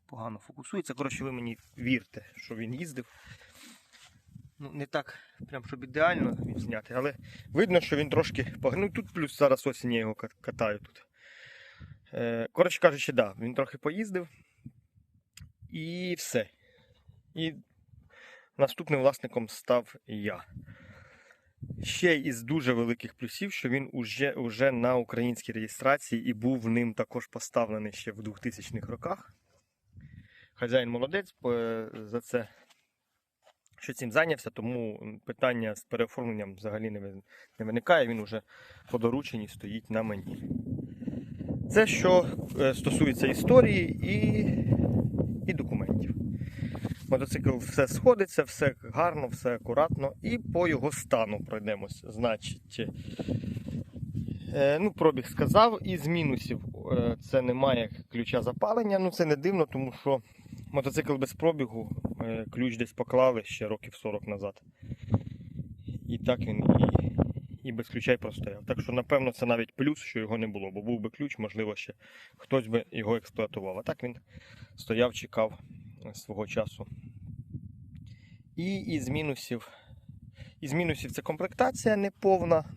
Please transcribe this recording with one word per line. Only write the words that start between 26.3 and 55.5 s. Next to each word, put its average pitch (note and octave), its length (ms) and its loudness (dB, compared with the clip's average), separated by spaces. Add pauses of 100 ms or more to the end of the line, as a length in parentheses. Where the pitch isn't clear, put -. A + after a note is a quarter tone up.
був A#2 360 0
ним A#2 260 2
також - 320 -4
поставлений G#2+ 640 -2
ще - 200 -10
в G#2+ 100 -12
двохтисячних A2 640 -8
роках. - 460 -8 (1200)
Хазяїн B2 340 0
молодець, C#3 460 -4 (100)
е, A#2 500 -2
за A2 260 -8
це, A#2+ 280 -4 (1300)
що - 120 -10
цим A#2 200 -6
зайнявся, D#3 380 2
тому A#2 500 -6 (240)
питання A#2 500 0
з - 100 -18
переоформленням A2+ 720 -6
взагалі G#2+ 360 -6
не G#2 100 -8
ви-, G2 220 -12 (360)
не A2 60 -6
виникає, A#2 420 4
він A#2 140 -4
уже G#2+ 220 -6 (480)
по B2 80 0
дорученні A#2 500 0
стоїть G#2+ 420 -10
на A2 120 0
мені. G#2 400 -6 (1300)
Це G#3+ 160 6
що, F3+ 400 6 (340)
е, C3+ 140 4
стосується C3+ 520 2
історії G#3 800 6
і, G#3+ 340 4 (1080)
і - 40 2
документів. - 640 -2 (920)
Мотоцикл, C3 500 2
все B2+ 280 2
сходиться, G3+ 560 4
все C#3 400 2
гарно, D3 460 0
все B2 260 -2
акуратно. C#3 580 2 (100)
І A#3 160 -2
по F3 300 0
його C#3+ 240 0
стану G#2+ 520 0
пройдемось. G#2 640 -6
Значить, A2+ 720 -4 (1700)
е, C#3+ 240 4
ну, G3 140 0
пробіг C#3 340 4
сказав, G#3 560 6